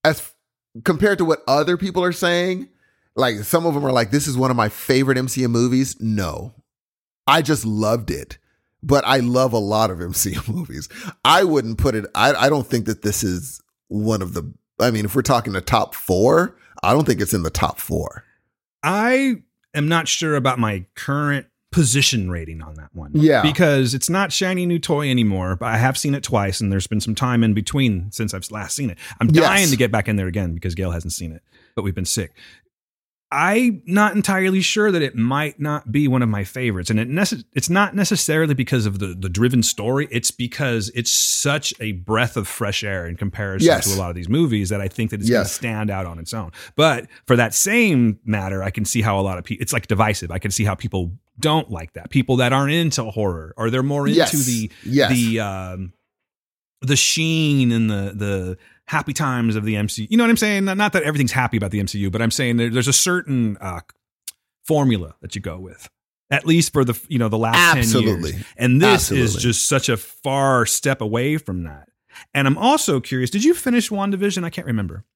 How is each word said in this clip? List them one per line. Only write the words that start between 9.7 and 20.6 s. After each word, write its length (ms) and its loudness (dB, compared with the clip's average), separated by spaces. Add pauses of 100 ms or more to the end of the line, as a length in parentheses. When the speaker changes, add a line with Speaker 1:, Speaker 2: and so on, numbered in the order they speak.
Speaker 1:
of 100 -8
<laughs> 20 -6
M 100 -6
C 220 -2
U 120 -4
movies. 420 -6 (360)
I 180 6
wouldn't 360 0
put 160 2
it, 100 -4 (100)
I, 200 4
I 160 2
don't 160 0
think 180 0
that 160 -4
this 240 -2
is 380 -4 (260)
one 320 0
of 140 -8
the, 180 -8 (260)
I 120 4
mean, 160 -2
if 100 -6
we're 60 2
talking 320 0
the 80 -4
top 320 0
four, 600 4 (280)
I 100 2
don't 140 4
think 160 2
it's 100 -2
in 120 0
the 60 -2
top 300 -2
four. 440 -6 (580)
Speaker 2:
I 540 0 (380)
am 140 0
not 180 0
sure 300 0
about 220 0
my 260 -2 (100)